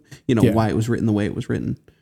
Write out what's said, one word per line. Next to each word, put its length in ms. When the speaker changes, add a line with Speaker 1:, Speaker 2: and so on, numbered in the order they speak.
Speaker 1:
you 80
know, 80
Speaker 2:
Yeah. 100
Speaker 1:
why 160
it 60
was 140
written 160
the 80
way 120
it 100
was 140
written. 280